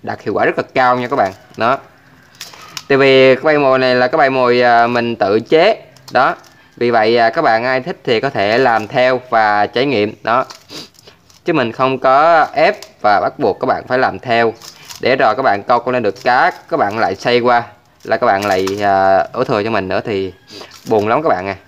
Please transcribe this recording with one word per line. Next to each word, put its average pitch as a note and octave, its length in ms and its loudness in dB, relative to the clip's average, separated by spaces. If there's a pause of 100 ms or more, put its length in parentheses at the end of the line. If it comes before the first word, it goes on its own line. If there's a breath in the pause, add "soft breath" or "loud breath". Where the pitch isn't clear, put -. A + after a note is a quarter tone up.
Đạt A2+ 200 -12
hiệu G#2 120 -6
quả D3 100 0
rất D#3+ 140 -2
là - 60 -4 (100)
cao B2+ 240 2
nha B2 100 -6
các C#3 80 -4
bạn. G2 160 0 (240)
Đó. A#2 220 0 (1080 loud breath)
Tại C3+ 100 2
vì C3 360 6
cái B2+ 100 -6
bài D3+ 140 2
mồi C3 200 2
này B2+ 160 0
là B2 140 2
cái D#3+ 100 -2
bài C3+ 120 2
mồi, B2 320 2
à, A#2+ 240 4
mình A#2+ 300 -2
tự G#2 240 0
chế. E3 420 2 (300)
Đó. C3+ 220 2 (420 soft breath)
Vì A#2+ 140 0
vậy, A2+ 260 2
à, A#2 140 2
các D#3+ 120 -4
bạn A#2 220 2
ai C3 160 -2
thích E3+ 240 -10
thì A2+ 160 0
có C#3 100 -4
thể G#2+ 280 0
làm A2+ 300 0
theo B2+ 320 0 (100)
và G#2 360 2
trải B2 200 -2
nghiệm. A2 360 -2
Đó. A#2+ 220 -2 (1000 loud breath)
Chứ E3+ 80 -4
mình B2 200 -2
không C3 260 -2
có D3 540 4
ép D#3+ 240 0 (240)
và G2+ 200 2
bắt - 180 -6
buộc G#2+ 220 -2
các - 60 -4
bạn F#2+ 200 -4
phải B2+ 120 -2
làm G2 200 -2
theo. A#2 360 -2 (460 loud breath)
Để B2+ 160 0
rồi A#2+ 180 2
các C3+ 80 -6
bạn G2+ 200 0
câu A#2+ 160 0
không B2+ 160 -4
lên B2 80 -2
được G2+ 220 -4
cá, C3 260 2 (180)
các E3+ 80 -6
bạn A2 220 -2
lại G2 160 -2
xoay B2 260 0
qua A#2+ 220 2 (420)
là A2 120 -2
các A#2+ 100 -2
bạn G2+ 200 0
lại, F#2+ 200 -2 (160)
à, F#2+ 500 2
đổ A2+ 120 -4
thừa G#2+ 180 -2
cho A2 80 -6
mình F#2+ 180 -4
nữa F#2+ 160 -4
thì F#2+ 280 -6 (560 loud breath)
buồn G#2+ 200 0
lắm C3 140 0
các D#3+ 60 -2
bạn F#2+ 180 -2
à. G2 100 -6 (120)